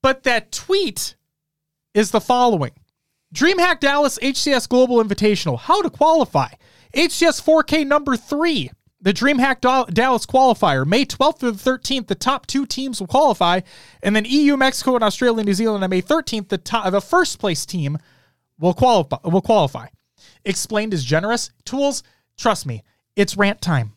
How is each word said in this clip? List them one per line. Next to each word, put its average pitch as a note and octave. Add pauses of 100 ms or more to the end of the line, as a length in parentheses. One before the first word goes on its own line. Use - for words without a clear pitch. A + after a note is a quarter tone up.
But C4
that A#3+
tweet - (760)
is G#3
the A3
following. A#3 (600)
DreamHack F4
Dallas C#4+
H C4
C D4
S A#3+
Global B3
Invitational. G3+
How G4
to E4
qualify. D4 (440)
H D#4+
C -
S D#4
four D#4
K D4+
number C#4
three, D4 (300)
the G3
DreamHack C4+
Dal-, B3+
Dallas A3+
qualifier. G3+
May A3+
twelfth -
through B3
the G3
thirteenth, C4
the F#3+
top -
two C4+
teams C4
will F3+
qualify, F#3+ (420)
and G3+
then G#3+
E C#4
U, C#4+
Mexico, C4
and A3+
Australia, A3
New G3+
Zealand G3+
on F#3
May F#3
thirteenth, C#4
the G3
to-, G#3
the G3
first -
place F3+
team D3+ (600)
will F3
qualify, G#3
will F3
qualify. G3 (560)
Explained G#3
is D3
generous. F3+ (120)
Tools, C#4 (320)
trust -
me, A#2 (320)
it's G3
rant G3+
time. B2